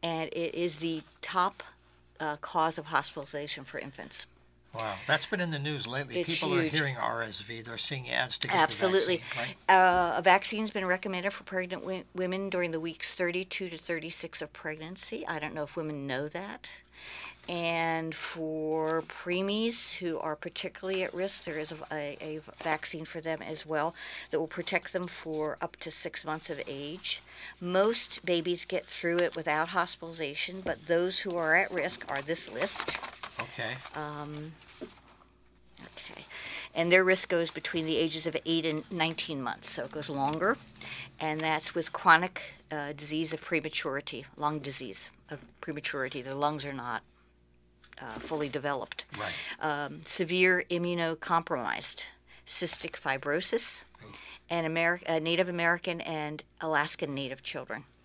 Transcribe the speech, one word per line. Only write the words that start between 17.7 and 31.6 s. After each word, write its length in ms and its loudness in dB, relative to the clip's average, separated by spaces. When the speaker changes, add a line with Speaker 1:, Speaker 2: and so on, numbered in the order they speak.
Speaker 1:
for 880 -2
preemies 920 0
who 260 -4
are 160 -2
particularly 680 -4
at 100 -2
risk, 320 -2
there 140 -4
is 140 -4
a, 40 -8
a, 300 -4
a 180 -6
vaccine 420 -2
for 160 -10
them 220 -4
as 240 -8
well 280 0
that 80 2
will 80 2
protect 460 -2
them 160 -2
for 520 -4
up 180 -6
to 120 -6
six 340 -4
months 240 -4
of 200 -6
age. 520 -6
Most 640 4
babies 400 2
get 220 -2
through 300 0
it 180 2
without 360 2
hospitalization, 960 -2
but 220 -4
those 320 4
who 180 -2
are 200 6
at 160 4